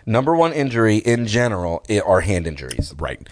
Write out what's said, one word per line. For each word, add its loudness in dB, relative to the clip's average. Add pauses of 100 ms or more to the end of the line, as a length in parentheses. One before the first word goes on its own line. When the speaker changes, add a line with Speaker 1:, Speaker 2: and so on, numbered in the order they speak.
Speaker 1:
Number 2
one 2
injury 2
in 0
general -2
i-, 2
are 4
hand 0
injuries. -8
Speaker 2:
Right. -8